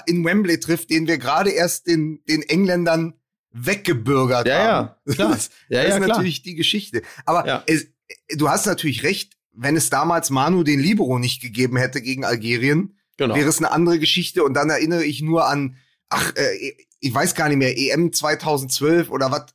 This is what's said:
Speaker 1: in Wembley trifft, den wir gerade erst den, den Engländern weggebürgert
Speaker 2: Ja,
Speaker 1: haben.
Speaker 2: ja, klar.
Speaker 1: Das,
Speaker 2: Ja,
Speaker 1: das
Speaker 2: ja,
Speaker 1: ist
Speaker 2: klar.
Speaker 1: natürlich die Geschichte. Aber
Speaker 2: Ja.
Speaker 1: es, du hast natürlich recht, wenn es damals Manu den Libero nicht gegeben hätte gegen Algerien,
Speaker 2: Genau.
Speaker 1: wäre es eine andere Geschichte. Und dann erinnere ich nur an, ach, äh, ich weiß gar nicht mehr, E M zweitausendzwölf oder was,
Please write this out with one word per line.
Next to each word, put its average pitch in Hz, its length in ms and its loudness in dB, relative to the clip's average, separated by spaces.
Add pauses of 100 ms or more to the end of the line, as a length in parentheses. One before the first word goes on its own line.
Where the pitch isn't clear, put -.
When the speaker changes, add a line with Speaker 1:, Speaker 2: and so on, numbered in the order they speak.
Speaker 1:
in 170 200 0
Wembley 175 340 2
trifft, 165 320 -2
den 160 160 0
wir 160 100 2
gerade 151 340 0
erst 170 360 -2
den, 156 400 0
den 151 160 0
Engländern 165 720 2 (380)
weggebürgert 127 960 0
Speaker 2:
Ja, 135 100 2
Speaker 1:
haben. 180 320 2 (180)
Speaker 2:
ja, 139 60 -2
klar. 196 180 0
Speaker 1:
Das, - 180 -2 (200)
Speaker 2:
Ja, 123 120 0
Speaker 1:
das 175 80 2
Speaker 2:
ja, 196 80 2
Speaker 1:
ist 196 60 0
Speaker 2:
klar. 214 140 2
Speaker 1:
natürlich 180 260 -2
die 180 120 -12
Geschichte. 160 460 -4 (240)
Aber 165 220 0
Speaker 2:
Ja. 131 200 -2
Speaker 1:
es, 156 200 0 (480)
du 147 140 0
hast 196 180 0
natürlich 139 360 -2
recht, 185 300 -2 (200)
wenn 139 220 -2
es 156 140 0
damals 156 400 0
Manu 156 340 2
den 143 160 2
Libero 147 400 2
nicht 123 220 -4
gegeben 123 360 -2
hätte 127 240 0
gegen 131 240 -6
Algerien, 120 680 0 (220)
Speaker 2:
Genau. 120 180 0
Speaker 1:
wäre 147 140 2
es 156 80 0
eine 156 140 0
andere 170 280 2
Geschichte. 170 440 0
Und 135 100 2
dann 147 160 0
erinnere 156 340 0
ich 143 180 -4
nur 160 260 0
an, 139 280 -2 (340)
ach, - 260 -2
äh, 120 380 -4 (280)
ich 127 120 -4
weiß 151 200 0
gar 156 160 0
nicht 143 80 2
mehr, 131 200 0
E 131 120 -2
M 160 240 0
zweitausendzwölf 151 960 0
oder 131 220 0
was, 120 240 -6